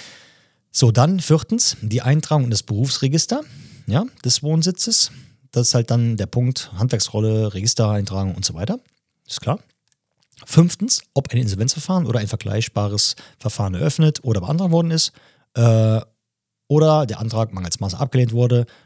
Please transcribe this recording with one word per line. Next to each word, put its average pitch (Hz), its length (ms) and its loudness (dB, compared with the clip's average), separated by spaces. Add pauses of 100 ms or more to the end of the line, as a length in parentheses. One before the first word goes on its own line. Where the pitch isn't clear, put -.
(720)
So, 117 200 4
dann 156 280 4
viertens, - 640 0
die 107 200 -2
Eintragung 143 440 2
in 117 60 -2
das 107 120 -2
Berufsregister, 135 800 -2 (460)
ja, 143 180 0 (180)
des 123 200 0
Wohnsitzes. 165 680 0 (400)
Das 123 180 0
ist - 40 0
halt 120 160 0
dann 117 260 2
der 101 120 -4
Punkt, 123 460 -4
Handwerksrolle, 110 800 0
Registereintragung 98 840 -2
und 98 100 -6
so 110 80 -4
weiter. 208 260 -6 (480)
Ist - 140 -12
klar. - 180 -4 (840)
Fünftens, - 560 2 (120)
ob - 200 -2
ein 120 40 2
Insolvenzverfahren 123 680 -2
oder 117 140 0
ein 104 100 -4
vergleichbares 104 880 -2 (220)
Verfahren 101 340 -4
eröffnet 156 500 0
oder 110 160 0
beantragt 170 320 -2
worden 165 200 2
ist, 160 200 -2 (440)
äh, 110 440 4 (680)
oder 151 380 4
der 110 140 -6
Antrag 113 320 -2
mangels 90 300 -8
Maße 92 180 -4
abgelehnt 127 320 0
wurde 120 340 2 (200)